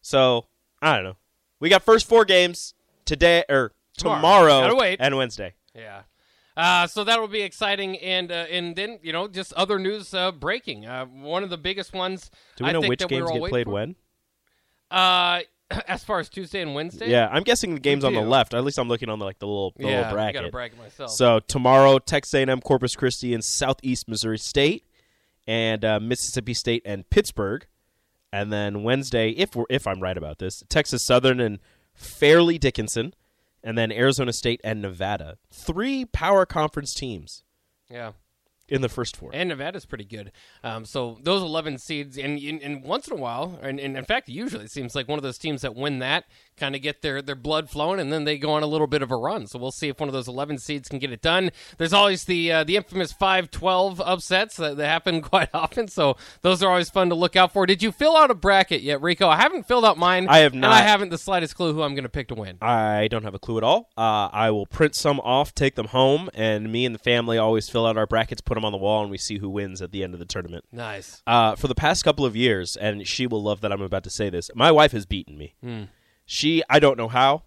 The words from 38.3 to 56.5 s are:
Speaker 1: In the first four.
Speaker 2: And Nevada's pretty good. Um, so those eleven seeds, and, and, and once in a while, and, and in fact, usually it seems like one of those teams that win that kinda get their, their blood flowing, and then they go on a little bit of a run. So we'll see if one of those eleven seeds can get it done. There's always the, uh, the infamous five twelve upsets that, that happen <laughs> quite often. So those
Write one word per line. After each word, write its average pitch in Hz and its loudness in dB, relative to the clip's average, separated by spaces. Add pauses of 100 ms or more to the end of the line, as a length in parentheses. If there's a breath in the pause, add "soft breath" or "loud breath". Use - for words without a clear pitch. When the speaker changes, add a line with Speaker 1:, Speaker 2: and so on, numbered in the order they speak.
Speaker 1:
In 139 -2
the 123 -2
first - -8
four. - -18
Speaker 2:
And 175 -6
Nevada's 151 -10
pretty 110 -14
good. 101 -18 (320 soft breath)
Um, 113 -10
so 120 -8
those 190 0
eleven 156 -6
seeds, 143 -12
and, 143 -6
and, 147 -10
and 143 -12
once 202 -6
in 285 -10
a 175 -10
while, 139 -8
and, 139 -8
and 135 -8
in 131 -10
fact, 226 -4
usually 143 -10
it 117 -20
seems 123 -10
like 127 -6
one 151 -6
of 143 -8
those 127 -10
teams 147 -6
that 120 -8
win 139 -6
that 143 -4 (300 soft breath)
kinda 139 -6
get 143 -8
their, 139 -6
their 139 -8
blood 151 -4
flowing, 170 -4
and 147 -4
then 151 -4
they 151 -4
go 151 -4
on 151 2
a 151 -2
little 151 0
bit 139 -2
of 127 -6
a 127 -2
run. 131 -6
So - -16
we'll 127 -8
see - -8
if 139 -8
one 151 -4
of 135 -6
those 127 -6
eleven 139 -8
seeds 143 -10
can 135 -10
get 131 -6
it 113 -12
done. 180 2 (300 loud breath)
There's 165 0
always 202 4
the, 170 0
uh, 160 2
the 165 -2
infamous 185 -4
five 190 0
twelve 185 0
upsets 185 -2
that, 147 -4
that 147 -2
happen 165 -2
<laughs> - -14
quite - 2
often. 190 -4
So 165 2 (280 loud breath)
those 180 2